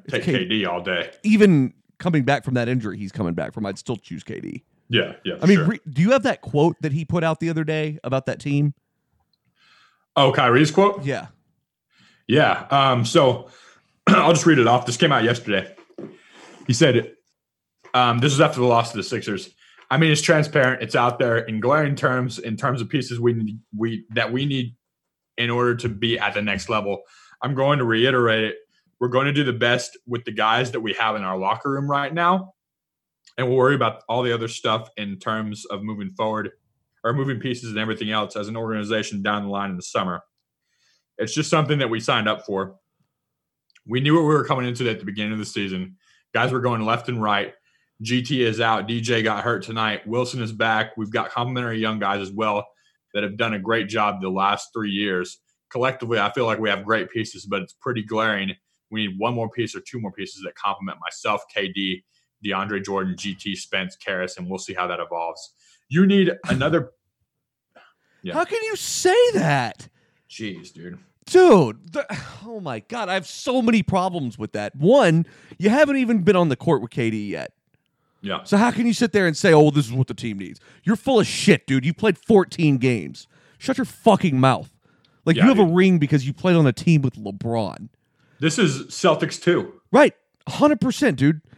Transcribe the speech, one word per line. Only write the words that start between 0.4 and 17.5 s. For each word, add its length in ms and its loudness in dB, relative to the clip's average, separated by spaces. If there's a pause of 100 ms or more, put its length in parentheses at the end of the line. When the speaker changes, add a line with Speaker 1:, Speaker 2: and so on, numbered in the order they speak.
Speaker 2:
D 220 -2
all 160 -4
day. 280 -4 (140)
Speaker 1:
even 500 4 (240)
coming 240 0
back 220 -2
from 100 -4
that 140 -2
injury 280 -4
he's 160 -10
coming 220 -4
back 180 -6
from, 140 -8
I'd 120 -8
still 180 -8
choose 260 -14
K 180 -12
D. 220 -12 (260)
Speaker 2:
Yeah, 260 0 (100)
yeah, 180 -6
Speaker 1:
I 40 2
mean, 100 8
Speaker 2:
sure. 100 2
Speaker 1:
re-, 140 0 (120)
do 80 0
you 120 4
have 100 2
that 200 -2
quote 380 0
that 120 -4
he 120 -2
put 200 -2
out 160 -2
the 100 -2
other 140 -2
day 400 -4
about 220 -4
that 120 -6
team? 340 0 (1400)
Speaker 2:
Oh, 180 4
Kyrie's 380 4
quote? 340 2
Speaker 1:
Yeah. 220 -4 (1040)
Speaker 2:
Yeah. 420 2
Um, 340 4
so 440 2 (300)
<clears throat> 280 -20
I'll 260 6
just 140 0
read 120 8
it 80 4
off. 200 4
This 100 -4
came 160 4
out 120 4
yesterday. 500 -2 (920)
He 60 2
said, 400 4 (840)